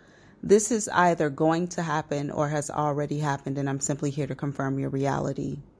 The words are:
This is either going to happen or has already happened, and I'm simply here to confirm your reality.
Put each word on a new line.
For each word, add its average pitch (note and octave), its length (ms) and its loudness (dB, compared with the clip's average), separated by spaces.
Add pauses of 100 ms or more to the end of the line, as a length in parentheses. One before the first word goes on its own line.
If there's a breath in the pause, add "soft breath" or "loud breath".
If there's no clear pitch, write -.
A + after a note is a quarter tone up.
(420 loud breath)
This G#3+ 280 6
is A3+ 180 -2
either E3 420 4
going E3 380 2
to F3 140 -6
happen D3 480 -2
or D3 180 0
has D3 220 -2
already D3 480 -2
happened, C#3 400 -2
and C#3 100 0
I'm C3+ 120 -2
simply C#3+ 300 -2
here C#3 160 -2
to C3+ 80 -6
confirm C3+ 440 -2
your C3+ 120 -2
reality. C#3 680 -2 (220)